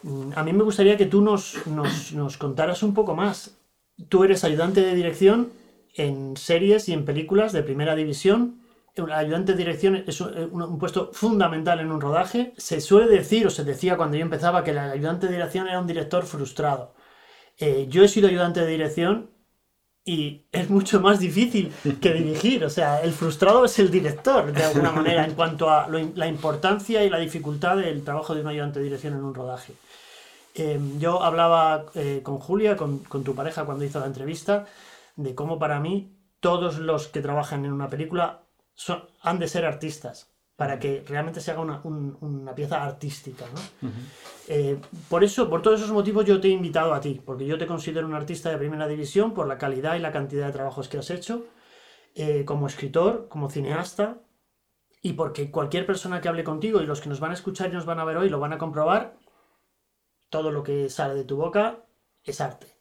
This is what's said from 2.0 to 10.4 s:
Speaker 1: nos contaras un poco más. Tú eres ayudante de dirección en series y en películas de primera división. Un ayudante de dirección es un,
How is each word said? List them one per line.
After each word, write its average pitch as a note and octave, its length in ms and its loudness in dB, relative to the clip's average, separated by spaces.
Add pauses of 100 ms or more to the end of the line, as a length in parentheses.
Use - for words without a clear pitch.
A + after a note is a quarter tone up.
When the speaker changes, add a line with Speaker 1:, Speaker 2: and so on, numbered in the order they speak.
Speaker 1:
nos D3 240 -4
contaras D#3 480 -2
un G#3 100 2
poco G3+ 220 2
más. G3+ 400 -4 (540)
Tú F#3+ 160 8
eres F#3+ 180 6
ayudante E3+ 380 4
de F#3 140 4
dirección F#3+ 580 6 (420)
en C3+ 400 -4
series G3 540 4
y F3 40 0
en D3 120 -2
películas F#3 480 2
de D#3 100 0
primera D3+ 320 0
división. F#3+ 640 2 (360)
Un D#3+ 160 -6
ayudante D#3+ 420 0
de F#3 40 2
dirección F#3 480 2
es E3+ 160 -6
un, E3 300 -6